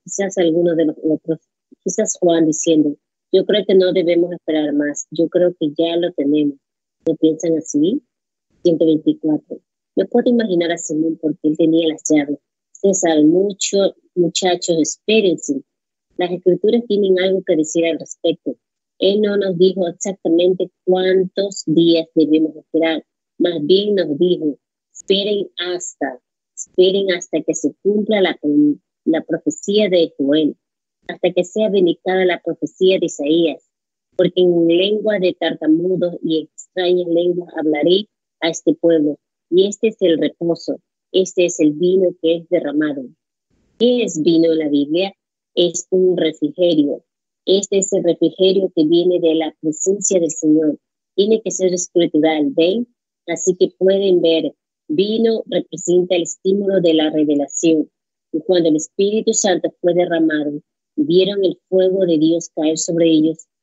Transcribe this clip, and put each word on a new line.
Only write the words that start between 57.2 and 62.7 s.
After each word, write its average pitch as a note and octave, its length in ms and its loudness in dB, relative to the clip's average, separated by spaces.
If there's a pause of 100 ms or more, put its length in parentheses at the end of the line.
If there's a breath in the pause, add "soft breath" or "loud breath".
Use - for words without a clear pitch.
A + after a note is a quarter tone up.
Y - 80 -4
cuando E3+ 300 0
el D#3 80 2
Espíritu G#3 560 -2
Santo F3+ 480 -2
fue F3 120 0
derramado, D#3+ 680 -2 (340)
vieron F#3 480 0
el F3 240 -2
fuego F#3+ 380 2
de E3+ 120 2
Dios E3 380 0
caer D#3+ 220 -2